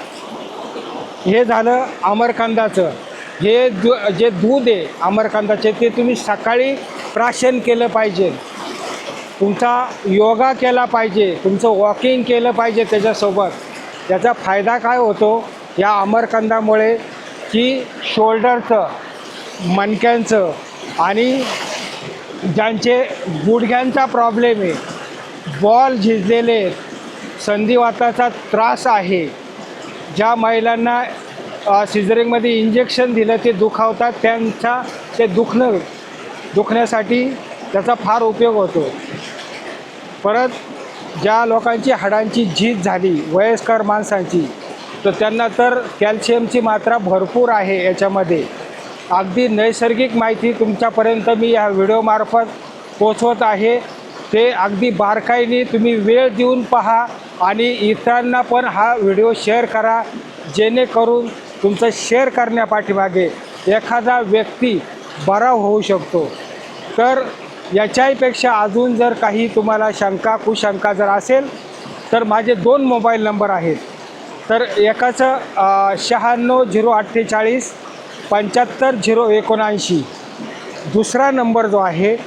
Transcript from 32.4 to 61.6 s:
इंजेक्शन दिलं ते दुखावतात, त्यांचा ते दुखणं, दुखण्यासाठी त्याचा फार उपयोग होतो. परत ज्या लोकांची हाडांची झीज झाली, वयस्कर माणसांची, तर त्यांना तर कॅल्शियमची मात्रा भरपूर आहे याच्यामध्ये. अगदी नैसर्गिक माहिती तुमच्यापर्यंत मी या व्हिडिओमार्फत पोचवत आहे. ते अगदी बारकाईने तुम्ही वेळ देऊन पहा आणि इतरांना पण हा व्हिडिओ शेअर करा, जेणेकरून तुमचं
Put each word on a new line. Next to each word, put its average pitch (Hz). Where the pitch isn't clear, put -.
इंजेक्शन 240
दिलं 226
ते 240
दुखावतात, 214
त्यांचा 226
ते 233
दुखणं, 220
दुखण्यासाठी 226
त्याचा 196
फार 226
उपयोग 226
होतो. 175
परत 233
ज्या 220
लोकांची 233
हाडांची 220
झीज 196
झाली, 180
वयस्कर 220
माणसांची, 196
तर 196
त्यांना 220
तर 247
कॅल्शियमची 226
मात्रा 220
भरपूर 190
आहे 196
याच्यामध्ये. 180
अगदी 190
नैसर्गिक 226
माहिती 226
तुमच्यापर्यंत 226
मी 220
या 214
व्हिडिओमार्फत 214
पोचवत 220
आहे. 220
ते 233
अगदी 202
बारकाईने 226
तुम्ही 233
वेळ 226
देऊन 247
पहा 226
आणि 202
इतरांना 240
पण 240
हा 214
व्हिडिओ 208
शेअर 233
करा, 226
जेणेकरून 233
तुमचं -